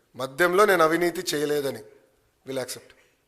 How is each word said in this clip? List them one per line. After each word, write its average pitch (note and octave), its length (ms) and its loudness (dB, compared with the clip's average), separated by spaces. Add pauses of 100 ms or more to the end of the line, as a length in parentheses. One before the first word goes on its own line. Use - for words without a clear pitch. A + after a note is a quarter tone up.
(160)
మద్యంలో E3+ 560 2
నేను E3+ 180 4
అవినీతి E3+ 420 -2
చేయలేదని. D3 520 -4 (640)
Will C3 180 -8
accept. - 260 -16 (360)